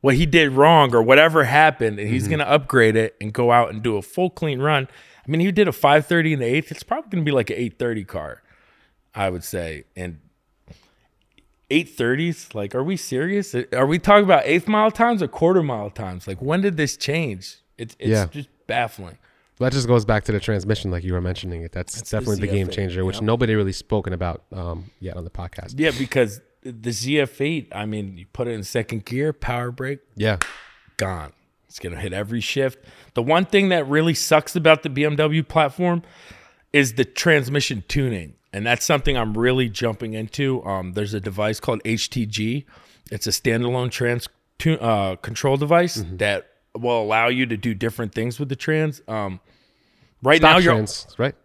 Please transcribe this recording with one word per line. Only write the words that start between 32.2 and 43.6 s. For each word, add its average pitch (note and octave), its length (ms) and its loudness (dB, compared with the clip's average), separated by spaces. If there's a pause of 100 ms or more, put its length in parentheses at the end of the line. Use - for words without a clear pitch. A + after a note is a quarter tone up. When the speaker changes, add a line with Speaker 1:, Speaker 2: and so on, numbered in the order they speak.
Speaker 1:
shift. C3+ 380 -4 (360)
The A#2+ 80 -2
one D#3+ 240 2
thing G3 240 2
that D#3+ 180 2
really D#3 260 2
sucks - 420 0
about D#3 260 6
the D3+ 80 -6
B C#3 140 -2
M D3 120 0
W D#3 260 2
platform E3+ 600 0 (680)
is C3+ 220 2
the B2 100 0
transmission C#3 840 0
tuning. A2+ 460 -4 (180)
And G2+ 140 -6
that's A#2+ 180 0
something C#3+ 320 2
I'm A2 220 -2
really B2+ 300 2
jumping A2 460 -4
into. B2+ 500 -4
Um, F#2 300 -6
there's G#2 200 -4
a G#2 60 -4
device G#2 400 -4
called A2+ 240 -4
H A2+ 260 -4
T A#2 160 -4
G. A2 400 -6 (460)
It's G#2 140 -8
a - 40 -4
standalone B2 600 -2